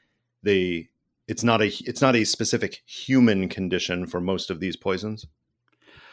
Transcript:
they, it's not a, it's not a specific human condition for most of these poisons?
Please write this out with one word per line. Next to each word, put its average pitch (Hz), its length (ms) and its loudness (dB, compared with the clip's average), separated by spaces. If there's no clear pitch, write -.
they, 92 480 0
it's 113 160 -4
not 117 180 4
a, 107 60 4
it's - 340 -8
not 131 140 6
a 110 80 4
specific - 640 -2
human 113 640 4
condition 90 580 -4
for 90 120 -6
most 90 300 -4
of 85 100 -8
these 87 160 -6
poisons? 101 520 -6